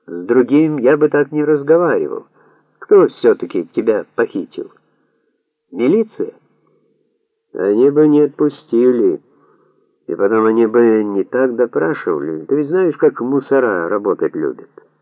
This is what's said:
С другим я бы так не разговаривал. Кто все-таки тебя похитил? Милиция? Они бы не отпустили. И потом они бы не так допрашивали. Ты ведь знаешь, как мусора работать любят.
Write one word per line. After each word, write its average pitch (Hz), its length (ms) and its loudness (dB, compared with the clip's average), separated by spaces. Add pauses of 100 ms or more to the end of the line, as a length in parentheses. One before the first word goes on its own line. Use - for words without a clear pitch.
С 87 180 -12
другим 139 540 2
я 127 180 2
бы 147 140 0
так 147 200 0
не 151 140 -2
разговаривал. 147 840 0 (520)
Кто 175 300 4
все-таки - 680 -2
тебя 110 400 -2
похитил? - 580 -6 (1000)
Милиция? 175 640 -2 (1160)
Они 107 380 2
бы 151 180 4
не 147 140 4
отпустили. 123 1000 0 (840)
И - 80 -8
потом 107 320 0
они 113 200 2
бы 110 380 2
не 98 200 -2
так 127 320 -2
допрашивали. 92 880 -4
Ты 139 100 -2
ведь 147 120 -4
знаешь, 180 280 -2
как - 240 0
мусора 123 720 -2
работать 95 440 -2
любят. 73 360 -8 (320)